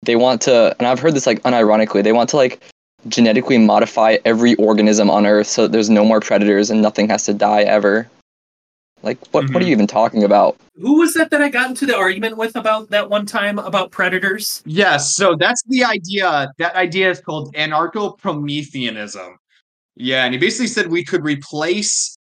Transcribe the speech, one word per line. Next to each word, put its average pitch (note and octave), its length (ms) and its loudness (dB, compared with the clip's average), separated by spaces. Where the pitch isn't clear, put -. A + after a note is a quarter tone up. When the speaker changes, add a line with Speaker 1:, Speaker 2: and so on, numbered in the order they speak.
Speaker 1:
they A#2+ 140 0
want B2 260 2
to, A#2 380 4
and A#2+ 80 0
I've B2+ 100 0
heard D#3 160 0
this, C3+ 120 -2
like, A#2+ 160 0
unironically, G#2+ 600 2
they G#2+ 100 2
want A#2 180 2
to, D3+ 60 -2
like, B2+ 240 0
genetically A#2 520 2
modify A2 680 4
every A#2 320 2
organism G#2+ 540 2
on G#2 160 2
Earth G#2 200 4
so - 160 -2
that G#2+ 100 2
there's A2 180 0
no G#2 140 4
more A2 160 4
predators G#2 500 2
and A2 120 0
nothing G#2+ 260 0
has G2+ 180 -2
to G#2 80 -2
die G#2 280 2
ever. G#2 460 2
Like, A#2+ 140 -6
what, D3+ 120 -2
what - 0 -
are C3+ 160 -2
Speaker 2:
Mm-hmm. - 60 0
Speaker 1:
you F3 60 0
even G#2 140 2
talking A2 380 0
about? G2+ 320 4
Speaker 3:
Who C4+ 180 2
was E4 160 2
that D#4+ 160 0
that D4 120 0
I C#4+ 60 0
got B3+ 220 -2
into B3+ 160 -6
the B3 100 0
argument G3 400 -4
with A3 200 -6
about A3 340 -4
that G#3 200 -2
one G#3 160 -2
time G#3 320 -4
about F#3+ 340 -4
predators? F#3+ 760 -4
Speaker 2:
Yes, D#3 480 0
so F#3 220 2
that's G#3 320 -2
the B3+ 160 2
idea. F#3 640 -2
That E3+ 180 -4
idea F#3 340 0
is F3 100 -6
called D3+ 340 -10
anarcho-prometheanism. D3 1800 -6
Yeah, C3 280 -2
and B2 100 -2
he - 40 -6
basically A3 300 -2
said G3+ 200 -4
we E3+ 160 -4
could E3 200 -4
replace D3+ 920 -4